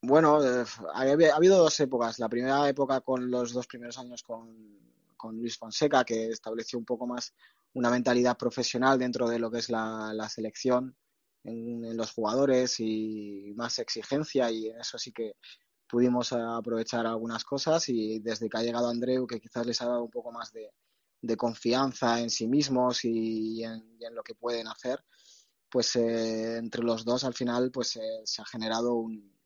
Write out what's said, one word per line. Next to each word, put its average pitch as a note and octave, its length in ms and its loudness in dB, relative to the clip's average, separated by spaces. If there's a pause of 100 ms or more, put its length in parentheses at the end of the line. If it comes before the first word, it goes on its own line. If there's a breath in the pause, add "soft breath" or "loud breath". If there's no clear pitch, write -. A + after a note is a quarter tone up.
Bueno, D3+ 400 8
eh, B2 220 2 (300)
ha, A2 80 -2
ha D3 340 8
habido F#3 220 8
dos D#3+ 220 6
épocas. A#2+ 380 0
La A2+ 100 -2
primera C3 400 2
época C3+ 340 0
con B2+ 280 -2
los B2 220 0
dos B2 140 -4
primeros A#2+ 320 -12
años B2 240 -14
con, A2+ 560 -16 (380)
con A2+ 200 -10
Luis A#2 220 -4
Fonseca, G#2+ 460 2
que A2+ 240 -2
estableció A2+ 500 -6
un A#2 80 -8
poco B2 200 -4
más B2 280 -8 (400 soft breath)
una B2 160 2
mentalidad B2 480 4
profesional B2+ 600 2
dentro B2 300 0
de A#2 100 0
lo A2+ 120 -2
que A#2 80 -4
es A2+ 100 -6
la, A2 460 -4
la A2 140 -4
selección B2 680 -2 (480)
en, A#2 400 -8
en A#2 120 -8
los A2+ 160 -4
jugadores B2+ 680 2
y G#2+ 760 -4
más A#2 240 -6
exigencia, B2+ 720 -2
y A2 180 -4
en A2+ 120 -12
eso A#2 180 -8
sí A#2+ 140 -10
que A2 240 -8 (500 loud breath)
pudimos B2 460 2
aprovechar A#2 720 -2
algunas A2+ 380 -4
cosas, D#3 440 0
y A2 320 -2
desde A2 280 -4
que A2 100 -4
ha A2+ 40 0
llegado A#2+ 260 0
Andreu, B2 380 0
que A2+ 140 -8
quizás A#2+ 260 -6
les A#2+ 160 -2
ha A#2+ 40 -4
dado A#2+ 180 0
un A2+ 60 -12
poco A#2+ 220 -10
más A#2 200 -12
de, A2 180 -14 (500)
de A2+ 160 -2
confianza A#2+ 840 2
en A#2 100 -2
sí A2+ 180 -2
mismos B2+ 560 2
y, A2 560 -2
y A2+ 40 -6
en, A2+ 360 -12
y A#2 40 -14
en A#2 100 -14
lo A2+ 80 -8
que A2+ 120 -12
pueden A#2 320 -4
hacer, - 380 -6 (640 soft breath)
pues, A#2+ 280 2
eh, A2+ 600 0
entre A#2 260 -4
los A2+ 220 0
dos B2 200 0
al B2+ 100 -2
final, B2 360 0
pues, B2+ 260 -4
eh, A2+ 280 -6
se - 180 -6
ha - 20 -12
generado A2+ 500 -2
un A2 520 -6